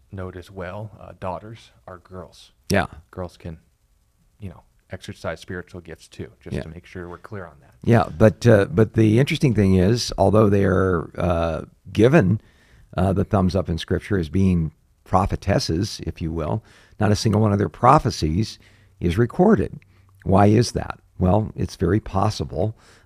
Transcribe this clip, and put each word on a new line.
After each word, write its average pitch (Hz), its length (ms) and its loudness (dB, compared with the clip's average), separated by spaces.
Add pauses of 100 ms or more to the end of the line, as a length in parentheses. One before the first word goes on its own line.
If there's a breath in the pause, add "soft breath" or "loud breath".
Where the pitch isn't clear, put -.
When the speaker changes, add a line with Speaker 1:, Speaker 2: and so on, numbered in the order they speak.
(120)
Speaker 1:
note 92 260 -12
as 87 120 -18
well, 95 480 -12
uh, 90 220 -20
daughters 98 520 -12 (140)
are 90 120 -18
girls. - 560 -20 (160)
Speaker 2:
Yeah. 95 160 0 (260)
Speaker 1:
Girls 90 240 -12
can, 80 240 -16 (800)
you 101 100 -14
know, - 140 -20 (260)
exercise - 520 -12
spiritual 90 400 -14
gifts 82 260 -20
too, - 220 -16 (100)
just - 160 -14
Speaker 2:
Yeah. 76 60 -6
Speaker 1:
to - 80 -12
make 82 160 -20
sure 87 240 -16
we're 87 80 -16
clear 98 280 -16
on 76 140 -20
that. - 140 -20 (100)
Speaker 2:
Yeah, 117 240 4 (100)
but, 110 300 4
uh, 101 240 6
but 104 220 2
the 110 260 4
interesting 143 340 0
thing 95 220 4
is, 98 420 2
although 101 320 4
they 98 140 2
are, 95 540 0
uh, 85 460 -2 (280)
given, 110 480 4 (560 soft breath)
uh, 95 160 0
the 92 140 -2
thumbs 92 280 0
up 92 140 -2
in 82 100 -4
Scripture 95 400 -4
as 80 120 -4
being 87 420 0 (320)
prophetesses, 98 1040 -2
if - 160 -10
you 82 100 -6
will, 82 320 -6 (360 soft breath)
not 107 120 2
a 107 40 4
single 104 260 0
one 107 100 2
of 101 60 0
their 101 100 0
prophecies 113 920 0 (420 soft breath)
is 85 160 -2
recorded. 120 600 0 (460)
Why 98 220 4
is 110 260 4
that? - 280 -8 (200)
Well, 95 360 2
it's - 200 -8
very 95 240 0
possible 98 800 -4 (280 soft breath)